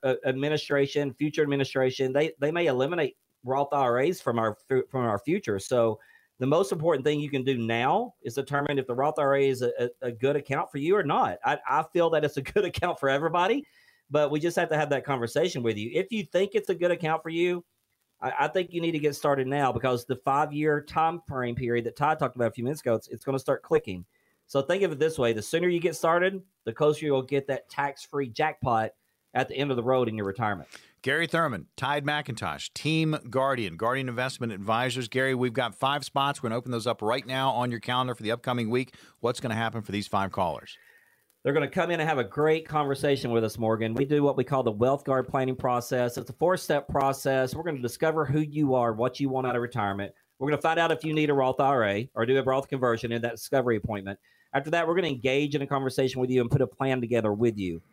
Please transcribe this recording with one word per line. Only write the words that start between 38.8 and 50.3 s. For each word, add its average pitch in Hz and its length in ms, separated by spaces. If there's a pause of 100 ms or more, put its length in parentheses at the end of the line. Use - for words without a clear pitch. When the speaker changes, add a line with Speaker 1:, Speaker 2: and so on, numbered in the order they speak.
Speaker 2:
What's 120 220
gonna 110 160
happen 113 260
for - 80
these 101 160
five 98 240
callers? 85 480 (640)
Speaker 1:
They're 139 120
gonna 147 120
come 175 240
in 170 80
and 156 100
have 151 100
a 120 60
great 156 440
conversation 139 640
with 113 100
us, 110 160
Morgan. 113 360
We 139 100
do 147 180
what 143 140
we 127 80
call 131 180
the 117 80
Wealth 123 320
Guard 131 240
planning 131 300
process. 123 640
It's - 120
a - 40
four-step 170 520
process. 135 640
We're 160 120
gonna 147 180
discover 156 420
who 139 140
you 147 380
are, 120 160
what 120 260
you 139 100
want 131 200
out 123 80
of 120 60
retirement. 101 500 (260)